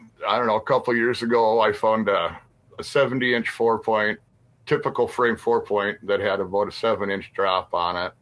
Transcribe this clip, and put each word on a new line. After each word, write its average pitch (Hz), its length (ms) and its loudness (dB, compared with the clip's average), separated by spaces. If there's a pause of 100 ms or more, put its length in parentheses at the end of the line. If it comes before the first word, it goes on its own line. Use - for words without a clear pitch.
(280)
I 104 100 2
don't 123 100 0
know, 107 100 2
a 110 40 -4
couple 123 340 0
years 117 280 0
ago, 117 360 4
I 107 140 4
found 110 340 0
a 85 320 0 (400)
a - 40 -10
seventy 127 520 0
inch 117 140 -2
four 113 300 2
point, 107 380 0 (480)
typical 131 420 0
frame 117 300 0
four 117 240 0
point 104 360 -2 (100)
that 101 120 2
had 98 200 0
about 98 280 -2
a 87 40 -10
seven 101 400 -2
inch 98 220 -6
drop 92 400 0
on 87 220 -2
it. 90 260 -6